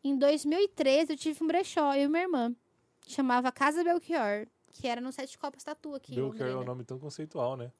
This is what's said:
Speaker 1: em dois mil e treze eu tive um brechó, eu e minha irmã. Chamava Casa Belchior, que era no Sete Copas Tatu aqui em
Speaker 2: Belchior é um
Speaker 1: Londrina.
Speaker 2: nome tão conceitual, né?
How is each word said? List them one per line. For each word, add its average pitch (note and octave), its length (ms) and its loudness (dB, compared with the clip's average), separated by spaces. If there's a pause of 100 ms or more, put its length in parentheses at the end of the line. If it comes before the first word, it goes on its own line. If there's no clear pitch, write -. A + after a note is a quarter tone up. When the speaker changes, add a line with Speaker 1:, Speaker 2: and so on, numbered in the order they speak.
Speaker 1:
em C#4 140 2
dois C#4+ 280 4
mil D#4 140 2
e G4+ 80 4
treze D4 460 2
eu C#4+ 40 -4
tive D4+ 260 -4
um D#4+ 40 0
brechó, D#4+ 480 2
eu C#4 80 4
e C#4+ 60 2
minha E4 140 2
irmã. B3+ 300 0 (540)
Chamava B3+ 440 2
Casa D4+ 320 2
Belchior, C#4+ 640 0 (280)
que - 140 -8
era A#3+ 140 -2
no B3+ 100 -6
Sete C4+ 260 -12
Copas - 260 -10
Tatu D4+ 320 -12
aqui B3 160 -14
em C3 40 -12
Speaker 2:
Belchior C3 260 -4
é B2+ 100 -2
um - 40 -4
Speaker 1:
Londrina. B2+ 180 -6
Speaker 2:
nome B2+ 100 -10
tão B2+ 160 -12
conceitual, C#3+ 560 -6
né? B2 240 -12